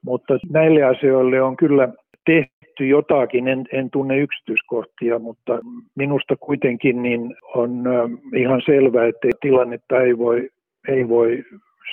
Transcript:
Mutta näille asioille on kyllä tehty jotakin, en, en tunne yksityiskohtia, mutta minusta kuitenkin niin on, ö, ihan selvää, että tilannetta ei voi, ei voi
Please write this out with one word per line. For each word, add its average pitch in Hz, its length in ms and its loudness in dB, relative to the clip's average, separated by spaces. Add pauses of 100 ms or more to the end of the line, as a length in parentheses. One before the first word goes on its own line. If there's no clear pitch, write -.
Mutta 127 360 -2 (120)
näille 156 320 4
asioille 131 600 2
on 131 140 -2
kyllä 139 320 2 (380)
tehty 147 600 -2
jotakin, 131 600 0
en, 131 240 -2
en 131 180 -4
tunne 135 280 -2
yksityiskohtia, 117 1000 -4
mutta 117 400 -8 (360)
minusta 139 420 -4
kuitenkin 127 680 -2
niin 120 340 -4 (180)
on, 123 320 -4
ö, 120 220 0 (280)
ihan 127 300 0
selvää, 131 400 4
että 117 220 -2 (120)
tilannetta 127 640 0
ei 123 160 2
voi, 120 300 -2 (400)
ei 131 200 0
voi 117 360 0 (480)